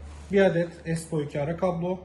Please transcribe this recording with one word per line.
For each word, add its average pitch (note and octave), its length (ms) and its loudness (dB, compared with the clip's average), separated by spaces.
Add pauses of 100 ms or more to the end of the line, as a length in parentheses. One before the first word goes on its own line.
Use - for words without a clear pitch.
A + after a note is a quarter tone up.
(320)
bir G3 80 6
adet E3+ 320 4 (120)
espo E3 380 -2
iki C#3+ 180 -4
ara E3 160 -2
kablo, F3+ 480 -2